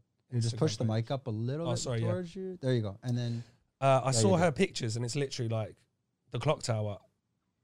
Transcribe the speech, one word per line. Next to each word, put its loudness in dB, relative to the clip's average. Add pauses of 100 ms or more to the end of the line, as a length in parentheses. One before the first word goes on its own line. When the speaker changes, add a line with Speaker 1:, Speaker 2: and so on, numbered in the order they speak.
(300)
Speaker 1:
You 0
just 0
Speaker 2:
Instagram -10
Speaker 1:
push 2
the -2
Speaker 2:
page. 2
Speaker 1:
mic 0
up -6
a -4
little -4
Speaker 2:
Oh, 0
Speaker 1:
bit -2
Speaker 2:
sorry, -2
yeah. 0
Speaker 1:
towards -4
you. -8
There 2
you 2
go. -6
And 0
then -4 (380)
Speaker 2:
Uh, 6
I 0
Speaker 1:
There 2
Speaker 2:
saw 6
Speaker 1:
you 6
go. 4
Speaker 2:
her 4
pictures, 0
and -2
it's -4
literally, -2
like, -4 (540)
the -6
clock 0
tower -2 (640)